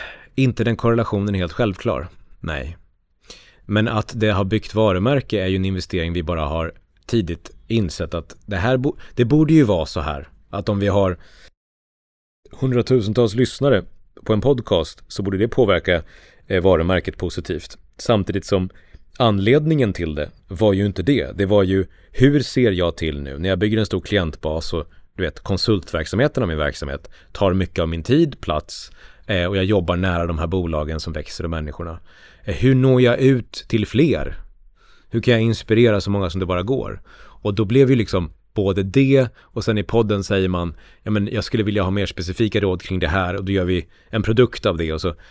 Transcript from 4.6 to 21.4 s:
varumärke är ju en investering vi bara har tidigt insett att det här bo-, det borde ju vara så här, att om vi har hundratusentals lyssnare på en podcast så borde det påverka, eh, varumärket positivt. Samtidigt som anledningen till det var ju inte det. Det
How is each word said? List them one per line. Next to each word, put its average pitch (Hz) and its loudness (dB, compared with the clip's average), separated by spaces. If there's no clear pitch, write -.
varumärke 107 0
är 92 -2
ju 95 0
en 95 0
investering 90 -4
vi 85 -2
bara 82 -4
har 80 -4
tidigt 87 -4
insett 98 -4
att 82 -8
det 101 -6
här 120 0
bo-, 135 -2
det - 2
borde 151 4
ju 156 8
vara 92 2
så - -6
här, 73 -6
att 101 -6
om 101 0
vi 101 0
har 95 2
hundratusentals 120 2
lyssnare 127 2
på 110 2
en 104 2
podcast 110 0
så - -8
borde 95 -2
det 110 2
påverka, 90 2
eh, 90 0
varumärket 87 2
positivt. 85 -8
Samtidigt 98 0
som 95 0
anledningen 131 2
till 80 -6
det 73 -6
var 101 2
ju 98 2
inte 95 -2
det. 82 0
Det 98 0